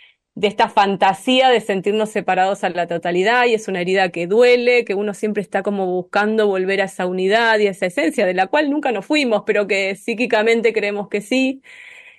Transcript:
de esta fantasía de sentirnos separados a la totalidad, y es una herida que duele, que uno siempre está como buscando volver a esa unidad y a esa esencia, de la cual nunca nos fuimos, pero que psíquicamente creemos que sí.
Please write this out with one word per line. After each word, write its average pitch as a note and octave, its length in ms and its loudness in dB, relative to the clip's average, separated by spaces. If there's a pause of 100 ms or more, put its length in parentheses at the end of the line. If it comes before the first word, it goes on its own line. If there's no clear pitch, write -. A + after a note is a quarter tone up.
(360)
de G#3 100 -2
esta G#3+ 220 0
fantasía G3+ 840 2
de A3+ 100 4
sentirnos G#3 500 -2
separados F#3+ 540 -2
a F#3 60 0
la F3 160 -4
totalidad, F3+ 600 0
y A#3 80 2
es G#3+ 140 -4
una F#3 120 -4
herida F#3 300 0
que E3+ 180 -6
duele, A#3+ 560 4
que G3+ 100 -4
uno G#3 180 -4
siempre G#3+ 300 -4
está G3 220 -4
como G3+ 220 -2
buscando G#3 600 0
volver F#3+ 340 0
a G3 40 0
esa F#3 220 -6
unidad G#3 520 2
y G#3 80 2
a G3 60 0
esa F#3 140 -6
esencia, C4 380 -2
de F#3 100 0
la F#3 120 2
cual D4 240 0
nunca C#4+ 220 -2
nos G3 120 -4
fuimos, B3 400 0
pero G#3 220 0
que G3 300 -2
psíquicamente A3+ 760 0
creemos G#3 360 -4
que G#3 120 -4
sí. C4 400 -2 (580)